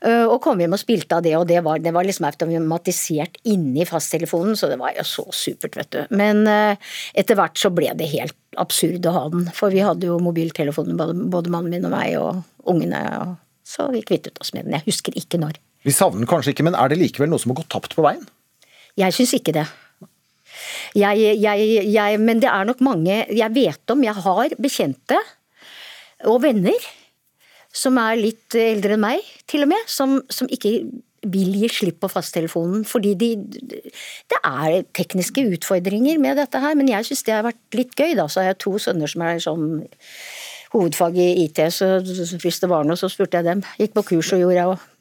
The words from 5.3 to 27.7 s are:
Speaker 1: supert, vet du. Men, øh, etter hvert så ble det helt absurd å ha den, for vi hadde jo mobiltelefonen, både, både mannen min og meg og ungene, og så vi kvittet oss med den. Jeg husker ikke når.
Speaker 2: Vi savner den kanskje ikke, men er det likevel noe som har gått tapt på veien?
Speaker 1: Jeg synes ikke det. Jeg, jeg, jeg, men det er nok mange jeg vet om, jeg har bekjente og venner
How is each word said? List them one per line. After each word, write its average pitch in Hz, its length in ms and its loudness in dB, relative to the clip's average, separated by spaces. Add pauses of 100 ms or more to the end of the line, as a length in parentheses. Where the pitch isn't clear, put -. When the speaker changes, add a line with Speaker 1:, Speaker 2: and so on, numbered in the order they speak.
Speaker 1:
supert, - 460 -8
vet - 120 -8
du. - 120 -6 (100)
Men, 208 320 4
øh, 208 320 4 (400)
etter 196 220 2
hvert 170 180 0
så 196 160 0
ble 165 240 0
det 160 160 -4
helt 247 240 -6 (240)
absurd 175 480 0
å 175 60 2
ha 156 80 2 (100)
den, 175 140 0 (100)
for 202 160 2
vi 190 80 4
hadde 185 300 2
jo 170 100 0
mobiltelefonen, 165 800 -2
både, 160 160 -2 (160)
både 175 220 -2
mannen 170 180 -4
min 175 160 -4
og - 60 -2
meg - 260 -2
og 180 220 -4 (260)
ungene, 160 320 0 (220)
og 180 100 -6 (320)
så - 260 -6
vi 226 140 -4
kvittet - 340 -4
oss - 140 -10
med - 160 -10
den. 165 80 -4
Jeg 160 140 -6
husker - 260 -4
ikke 175 240 -4
når. 151 160 -4 (300)
Speaker 2:
Vi 143 100 2
savner 156 240 4
den 120 80 0
kanskje 143 240 2
ikke, 147 160 0
men 175 80 0
er 135 160 4
det 175 80 2
likevel 151 320 2
noe 143 80 0
som 127 140 -2
har 165 80 -6
gått - 100 -12
tapt - 240 -6
på 160 80 4
veien? 147 200 2 (760)
Speaker 1:
Jeg 190 180 2
synes 247 220 4
ikke 160 180 -2
det. 156 80 0 (1300)
Jeg, 208 280 4 (160)
jeg, 208 260 2 (220)
jeg, 214 320 2
men 226 200 4
det 254 100 4
er 202 180 0
nok 262 160 -2
mange 196 340 2 (100)
jeg 220 240 0
vet 220 400 0
om, 277 120 4
jeg 214 200 -2
har 220 320 2
bekjente 220 640 -2 (1040)
og 233 180 4
venner 247 440 2 (920)